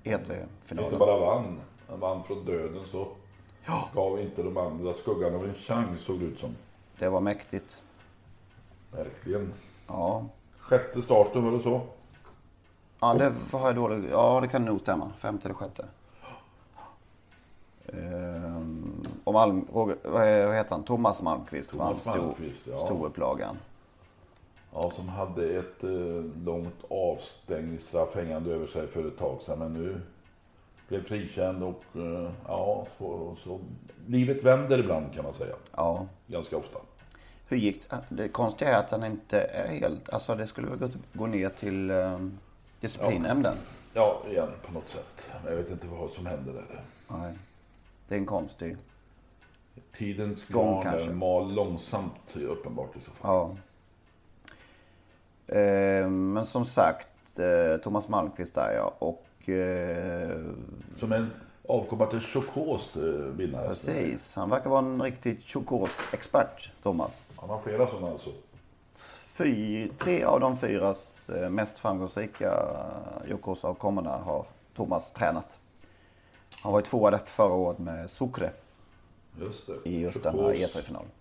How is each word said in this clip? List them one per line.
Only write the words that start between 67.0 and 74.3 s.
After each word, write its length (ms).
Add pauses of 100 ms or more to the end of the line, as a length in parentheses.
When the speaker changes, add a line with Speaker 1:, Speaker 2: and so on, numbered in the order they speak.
Speaker 2:
Han 140
har 100
flera 280
sådana, 220
alltså. 200 (1080)
Speaker 1:
Fy-, 500 (100)
tre 260
av 160
de 180
fyra, 380 (340)
eh, 200
mest 300
framgångsrika 720 (720)
Chocos-avkommorna 920
har 280 (300)